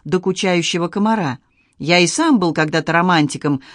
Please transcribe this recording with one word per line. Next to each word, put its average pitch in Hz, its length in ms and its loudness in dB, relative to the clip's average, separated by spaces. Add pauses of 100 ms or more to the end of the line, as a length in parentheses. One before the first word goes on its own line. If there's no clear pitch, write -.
докучающего 180 840 -2
комара. 202 520 -2 (400)
"Я 165 180 2
и 180 80 4
сам 302 320 2
был 175 160 0
когда-то 156 380 -2
романтиком, 156 720 0 (120)